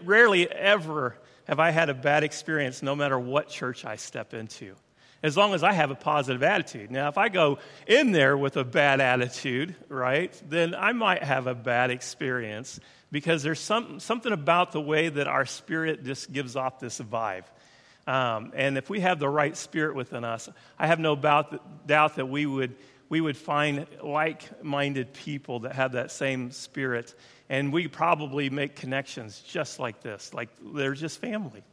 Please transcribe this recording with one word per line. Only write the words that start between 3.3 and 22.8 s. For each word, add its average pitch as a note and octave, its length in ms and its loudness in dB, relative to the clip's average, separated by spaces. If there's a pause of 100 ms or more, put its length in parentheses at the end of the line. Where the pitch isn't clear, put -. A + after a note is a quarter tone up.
church - 340 -8
I G#2+ 120 -8
step - 400 -12
into, A2 400 -12 (480)
as D3+ 120 0
long G3+ 200 6
as D#3 80 2
I G3+ 100 6
have D3+ 160 4
a C3+ 60 -4
positive C3+ 480 0
attitude. C#3 480 0
Now, C#3 180 -2
if D3 80 -2
I A3 120 4
go D#3 280 4 (300)
in B3 240 6
there C#3+ 260 6
with C#3 200 0
a C3+ 60 0
bad C#3 380 4
attitude, B2+ 760 0 (140)
right, C3+ 580 -2
then E3+ 280 0
I G#3 180 2
might G#3 300 2
have C3 240 0
a B2+ 80 -2
bad B2 340 2
experience B2 880 -6 (320)
because D3+ 300 0
there's D3+ 180 -2
some, G#3+ 400 -4
something B3 320 -4
about E3+ 400 2
the D#3 100 -4
way D#3 280 2
that C#3+ 180 -2
our C3+ 200 0
spirit D#3+ 580 -4
just C3+ 260 -8
gives C3 240 -8
off C3 240 -4
this B2 220 -10
vibe. G#2+ 440 -6 (600)
Um, B2 500 -2
and C3+ 220 0
if C3+ 100 -6
we G3+ 120 -4
have F3+ 180 2
the C#3+ 100 -2
right D3 300 2
spirit D#3 380 -4
within B2 280 -6
us, A2+ 240 -8 (300)
I - 80 0
have E3 140 4
no D#3 160 2
doubt D3 340 4
that, - 380 -14
doubt D3+ 300 4
that C3 100 -4
we D3 180 -2
would, C3+ 300 -2 (340)